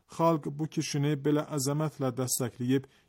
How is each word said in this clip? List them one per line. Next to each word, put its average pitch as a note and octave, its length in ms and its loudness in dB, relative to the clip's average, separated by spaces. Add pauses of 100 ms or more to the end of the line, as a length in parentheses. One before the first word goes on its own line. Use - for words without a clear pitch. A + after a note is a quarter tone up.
(120)
xalq E3 380 2
bu D3 180 -6
kişini D3 480 0
belə D3 320 2
əzəmətlə C#3+ 720 -2
dəstəkləyib B2+ 720 0 (200)